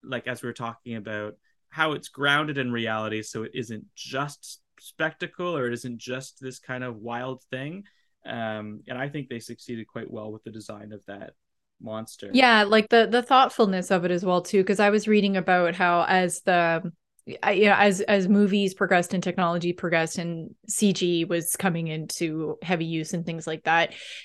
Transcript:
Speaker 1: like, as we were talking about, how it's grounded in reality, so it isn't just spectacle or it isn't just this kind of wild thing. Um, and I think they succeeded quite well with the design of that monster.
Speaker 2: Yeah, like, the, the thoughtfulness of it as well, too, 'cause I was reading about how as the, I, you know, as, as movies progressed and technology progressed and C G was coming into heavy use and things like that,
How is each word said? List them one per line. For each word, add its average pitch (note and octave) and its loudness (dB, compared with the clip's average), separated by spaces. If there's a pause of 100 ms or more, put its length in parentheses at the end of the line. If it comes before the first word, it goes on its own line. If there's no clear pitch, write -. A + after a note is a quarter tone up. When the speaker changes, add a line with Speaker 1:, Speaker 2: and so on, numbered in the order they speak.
Speaker 1:
like, B2 -8
as B2 -8
we B2 -8
were A#2+ -8
talking A#2 -10
about, G#2+ -8 (340)
how D#3 0
it's - -8
grounded C#3+ 0
in B2+ -2
reality, A2 -2
so A2 -8
it - -14
isn't A2 -8 (100)
just C3+ -8 (180)
spectacle E3+ -6
or C3 -2
it A#2+ -2
isn't A#2+ -8
just B2+ -12
this C3 -12
kind B2+ -10
of A#2+ -10
wild A#2+ -8
thing. D3+ -10 (420)
Um, G#2+ -8
and B2+ -10
I C#3 -4
think C#3+ -8
they A#2 -8
succeeded A#2 -12
quite - -12
well A2 -10
with G#2+ -14
the A#2 -14
design G#2+ -16
of G2+ -18
that G2 -14 (480)
monster. A2 -12
Speaker 2:
Yeah, A#3 6
like, G#3+ 4
the, A3+ 6
the A#3+ 2
thoughtfulness A#3+ 4
of F3+ 2
it F3+ 2
as F3 0
well, F3+ 2
too, F#3+ 2
'cause G3 2
I G#3 6
was G#3+ 2
reading G3+ 4
about F3+ 4
how F3 4
as F#3 2
the, E3+ 2 (500)
I, G#3 2
you G3 4
know, G3+ 6
as, G3+ 4
as G3 2
movies G3+ 4
progressed F3+ 2
and F#3 0
technology F3 0
progressed E3 0
and E3+ -6 (140)
C G3+ 2
G F3 0
was E3+ -2
coming E3 -2
into D#3 -6
heavy E3+ -2
use D#3+ -4
and E3+ -4
things E3 -8
like D#3+ -8
that, E3+ 2 (300)